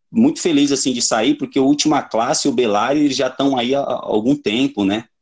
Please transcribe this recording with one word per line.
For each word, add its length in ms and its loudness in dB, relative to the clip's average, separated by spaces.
muito 280 2
feliz, 320 2
assim, 200 -2
de 80 -4
sair, 360 0
porque 220 -6
o 60 4
Última 380 2
Classe 460 -2
e 20 0
o 40 0
Belari, 460 0
eles 160 0
já 140 -2
tão 260 -2
aí 180 -2
há, 60 0
há 140 -4
algum 300 0
tempo, 500 0
né? 200 -2